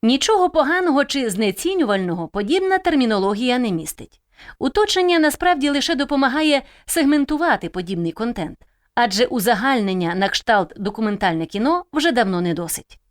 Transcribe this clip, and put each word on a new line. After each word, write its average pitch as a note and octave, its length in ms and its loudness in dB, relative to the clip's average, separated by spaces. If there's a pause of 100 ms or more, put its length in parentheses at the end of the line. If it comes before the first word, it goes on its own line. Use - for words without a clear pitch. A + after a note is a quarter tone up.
Нічого F4+ 480 2
поганого D#4 540 2
чи C4+ 260 -4
знецінювального G3 960 -2
подібна F#4 500 0
термінологія B3 800 0
не A#3 140 -2
містить. D#3 480 -10 (380)
Уточнення F4+ 600 2
насправді D4+ 520 2
лише C#4+ 240 0
допомагає C#4 680 0 (240)
сегментувати D4 840 0
подібний E3+ 440 -4
контент, A3 460 -6 (360)
адже A#3 320 2
узагальнення G3 880 0
на F#3+ 140 0
кшталт G3 480 0
«документальне G3+ 680 -2
кіно» D4 460 -2
вже D#4+ 200 0
давно G3 280 0
не F3 140 0
досить. - 440 -8 (120)